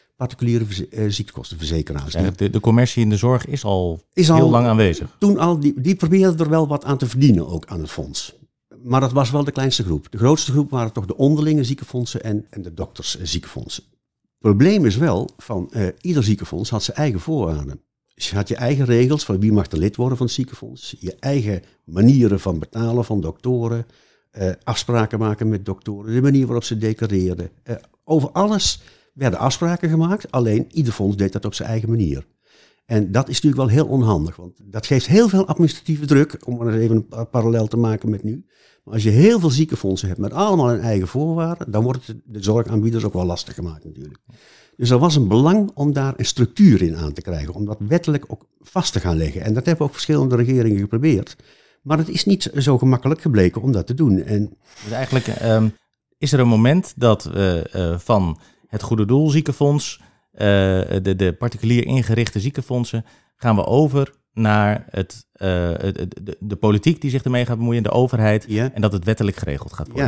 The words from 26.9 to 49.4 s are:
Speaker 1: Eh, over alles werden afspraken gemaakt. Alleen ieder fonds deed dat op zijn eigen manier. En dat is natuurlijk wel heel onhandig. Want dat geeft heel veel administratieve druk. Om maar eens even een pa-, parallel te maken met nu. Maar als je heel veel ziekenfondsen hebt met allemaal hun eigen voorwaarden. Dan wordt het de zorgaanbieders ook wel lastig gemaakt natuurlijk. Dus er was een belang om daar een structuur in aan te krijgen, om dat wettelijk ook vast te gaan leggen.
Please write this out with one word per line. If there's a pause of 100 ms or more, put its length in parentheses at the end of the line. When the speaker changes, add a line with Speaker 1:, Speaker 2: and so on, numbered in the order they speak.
Speaker 1:
Eh, (280)
over
alles (320)
werden
afspraken
gemaakt.
Alleen
ieder
fonds
deed
dat
op
zijn
eigen
manier. (600)
En
dat
is
natuurlijk
wel
heel
onhandig.
Want
dat
geeft
heel
veel
administratieve
druk.
Om
maar
eens
even
een
pa-,
parallel
te
maken
met
nu. (380)
Maar
als
je
heel
veel
ziekenfondsen
hebt
met
allemaal
hun
eigen
voorwaarden.
Dan
wordt
het
de
zorgaanbieders
ook
wel
lastig
gemaakt
natuurlijk. (600)
Dus
er
was
een
belang
om
daar
een
structuur
in
aan
te
krijgen,
om
dat (100)
wettelijk
ook (160)
vast
te
gaan
leggen.